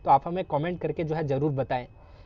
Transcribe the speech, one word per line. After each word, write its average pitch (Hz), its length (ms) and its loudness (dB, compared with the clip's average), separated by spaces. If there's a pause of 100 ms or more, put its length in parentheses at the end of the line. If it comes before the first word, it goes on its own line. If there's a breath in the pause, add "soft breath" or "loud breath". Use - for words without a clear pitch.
तो 180 60 2
आप 139 160 8
हमें 180 180 -2
कमेंट 160 360 -2
करके 160 240 -2
जो 156 100 -2
है 160 120 -2
ज़रूर 139 260 0
बताएं। 131 340 -2 (400 soft breath)